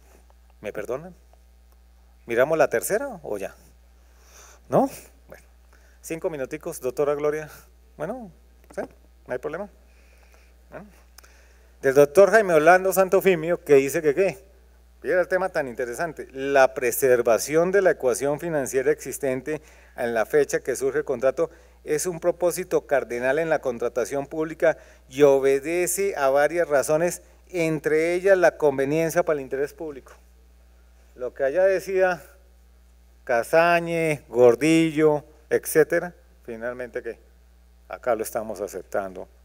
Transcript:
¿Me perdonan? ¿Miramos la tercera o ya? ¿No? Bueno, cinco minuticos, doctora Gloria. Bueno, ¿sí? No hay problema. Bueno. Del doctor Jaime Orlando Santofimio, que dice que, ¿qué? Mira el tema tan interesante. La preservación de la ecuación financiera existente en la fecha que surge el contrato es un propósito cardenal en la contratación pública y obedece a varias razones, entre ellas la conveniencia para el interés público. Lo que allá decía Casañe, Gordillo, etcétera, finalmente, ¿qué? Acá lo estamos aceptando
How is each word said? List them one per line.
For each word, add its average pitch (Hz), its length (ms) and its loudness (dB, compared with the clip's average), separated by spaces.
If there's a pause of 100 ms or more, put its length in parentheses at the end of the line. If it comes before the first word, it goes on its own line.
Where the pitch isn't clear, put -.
(600)
¿Me 104 100 -12
perdonan? 127 420 -10 (1120)
¿Miramos 127 320 0
la 143 120 4
tercera 208 540 -4
o 113 140 -8
ya? 95 160 -12 (1160)
¿No? 214 200 2 (380)
Bueno, - 160 -20 (580)
cinco 165 280 -8
minuticos, 139 500 -8
doctora 139 360 -2
Gloria. 151 340 -4 (480)
Bueno, 196 340 -10 (420)
¿sí? 202 80 -10 (460)
No 123 60 -8
hay 127 60 -6
problema. 170 300 -10 (1000)
Bueno. 175 160 -18 (960)
Del 135 140 2
doctor 147 360 6
Jaime 202 220 4
Orlando 180 400 4
Santofimio, 180 680 2
que 143 140 4
dice 139 260 2
que, 147 140 2
¿qué? 180 220 -2 (640)
Mira 165 200 0
el 170 80 -6
tema 185 180 0
tan 156 220 -4
interesante. 120 640 -8
La 135 400 4
preservación 123 960 2
de 196 100 2
la 180 100 4
ecuación 135 460 -2
financiera 143 540 -2
existente 139 680 -6 (340)
en 120 180 -6
la 110 120 0
fecha 151 340 0
que 131 160 -6
surge 131 240 -4
el 147 60 -4
contrato 131 440 -2 (360)
es 147 200 -4
un 170 140 -6
propósito 175 640 -2
cardenal 127 540 -2
en 165 100 -2
la 147 100 0
contratación 120 680 -4
pública 160 500 -2 (300)
y 135 160 2
obedece 147 920 2
a 135 120 2
varias 151 380 2
razones, 156 540 0 (280)
entre 160 640 -2
ellas 185 240 2
la 170 200 2
conveniencia 151 680 0
para 156 160 -2
el 135 40 -10
interés 135 300 -6
público. 147 380 -16 (1040)
Lo 123 180 -10
que 139 120 -4
allá 156 180 2
decía 185 580 0 (1040)
Casañe, 165 1040 0
Gordillo, 151 960 4 (260)
etcétera, 165 640 0 (320)
finalmente, 120 560 -10
¿qué? 110 180 -12 (680)
Acá 113 280 -4
lo 110 80 -4
estamos 107 360 -8
aceptando 95 680 -10 (160)